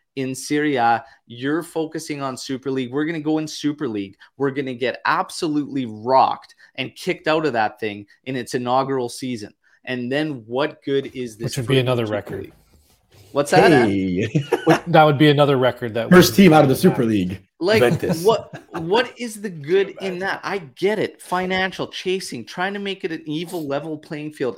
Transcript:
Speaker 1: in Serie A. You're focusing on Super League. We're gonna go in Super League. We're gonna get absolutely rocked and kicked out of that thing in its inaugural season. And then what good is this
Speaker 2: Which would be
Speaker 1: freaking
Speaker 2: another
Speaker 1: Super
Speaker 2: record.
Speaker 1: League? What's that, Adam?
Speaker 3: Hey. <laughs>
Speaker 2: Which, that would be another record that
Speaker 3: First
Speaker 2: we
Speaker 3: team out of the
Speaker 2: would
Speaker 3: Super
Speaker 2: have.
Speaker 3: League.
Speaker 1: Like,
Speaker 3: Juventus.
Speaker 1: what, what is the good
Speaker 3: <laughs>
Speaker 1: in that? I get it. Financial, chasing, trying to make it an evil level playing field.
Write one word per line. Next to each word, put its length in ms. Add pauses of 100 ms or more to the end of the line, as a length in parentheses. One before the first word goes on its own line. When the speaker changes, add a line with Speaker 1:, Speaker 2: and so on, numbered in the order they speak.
(160)
Speaker 1:
in 200
Serie 400
A. 280 (220)
You're 380
focusing 580
on 160
Super 320
League. 220
We're 140
gonna 160
go 160
in 100
Super 400
League. 300 (180)
We're 160
gonna 240
get 300
absolutely 800
rocked 720 (200)
and 200
kicked 320
out 180
of 80
that 260
thing 260 (200)
in 100
its 180
inaugural 560
season. 440 (320)
And 260
then 340
what 380
good 320
is 220
this 180
Speaker 2:
Which 20
would 100
be 80
Speaker 1:
freaking 60
Speaker 2:
another 240
Speaker 1:
Super 100
Speaker 2:
record. 280
Speaker 1:
League? 100 (800)
What's 200
that, 200
Adam? 180
Speaker 3:
Hey. 380
<laughs> 380
Speaker 2:
Which, 220
that 160
would 140
be 120
another 280
record 360
that 160
Speaker 3:
First 280
Speaker 2:
we 60
Speaker 3:
team 100
out 100
of 60
the 40
Speaker 2:
would 80
Speaker 3:
Super 220
Speaker 2:
have. 80
Speaker 3:
League. 320 (160)
Speaker 1:
Like, 220
Speaker 3:
Juventus. 420
Speaker 1:
what, 400 (200)
what 360
is 220
the 80
good 480
Speaker 3:
<laughs> 40
Speaker 1:
in 180
that? 240
I 160
get 400
it. 220
Financial, 640
chasing, 580
trying 280
to 60
make 240
it 80
an 160
evil 400
level 300
playing 360
field. 240